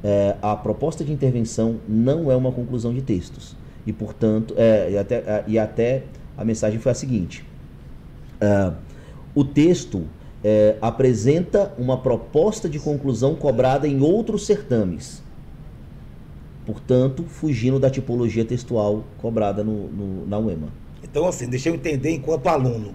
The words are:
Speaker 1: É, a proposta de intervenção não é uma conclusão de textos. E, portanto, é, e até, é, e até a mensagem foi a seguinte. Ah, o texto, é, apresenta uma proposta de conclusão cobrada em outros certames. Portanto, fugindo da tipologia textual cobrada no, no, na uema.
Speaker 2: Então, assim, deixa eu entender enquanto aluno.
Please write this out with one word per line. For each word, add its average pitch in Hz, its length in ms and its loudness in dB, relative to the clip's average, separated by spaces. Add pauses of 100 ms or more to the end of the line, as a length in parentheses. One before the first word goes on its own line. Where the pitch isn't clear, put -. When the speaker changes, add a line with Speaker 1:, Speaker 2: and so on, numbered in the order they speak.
Speaker 1:
É, 101 380 4
a 104 140 0
proposta 139 480 -2
de 147 80 -4
intervenção 120 640 0 (100)
não 131 440 2
é 127 40 6
uma 127 160 2
conclusão 120 420 -2
de 131 80 -2
textos. - 540 -4 (300)
E, 107 60 -4
portanto, 110 680 0
é, 107 340 6
e 98 60 0
até, 101 180 0
é, 107 320 -2
e 107 100 2
até 120 460 0 (340)
a 104 80 -4
mensagem 110 340 0
foi 123 120 2
a 123 40 2
seguinte. 117 500 -4 (920)
Ah, 98 340 4 (600)
o 143 100 4
texto, 139 600 2 (400)
é, 107 380 6
apresenta 135 960 2
uma 127 200 0
proposta 147 720 2
de 147 100 -6
conclusão 135 560 0
cobrada 131 520 2
em 139 140 2
outros 208 440 2
certames. 107 760 0 (1400)
Portanto, 127 580 2
fugindo 135 560 0
da 131 100 4
tipologia 120 560 0
textual 110 580 0 (140)
cobrada 104 460 0
no, 104 240 -4
no, 95 400 -6
na 101 100 -2
uema. 87 300 -2 (360)
Speaker 2:
Então, 156 240 0
assim, 120 220 -4
deixa 127 200 -2
eu 165 60 0
entender 151 360 -2
enquanto 156 360 0
aluno. 120 480 0